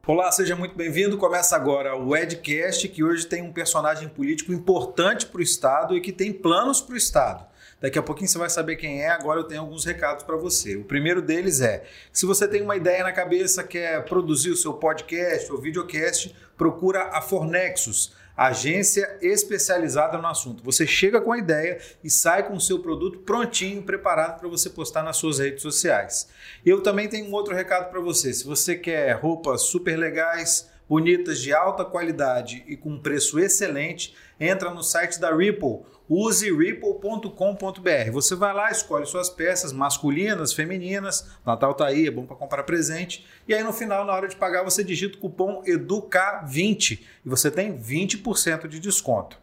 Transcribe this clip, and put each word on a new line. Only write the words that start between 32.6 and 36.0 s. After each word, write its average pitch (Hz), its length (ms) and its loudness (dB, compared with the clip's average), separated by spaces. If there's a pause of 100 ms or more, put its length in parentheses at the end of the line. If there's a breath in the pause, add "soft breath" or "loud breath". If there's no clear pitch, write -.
e 143 100 -12
com 147 220 -8
preço 147 400 0
excelente, 170 800 0 (240 loud breath)
entra 175 340 0
no 170 80 -10
site 170 380 0
da 160 140 2
Ripple, 160 480 2 (240 loud breath)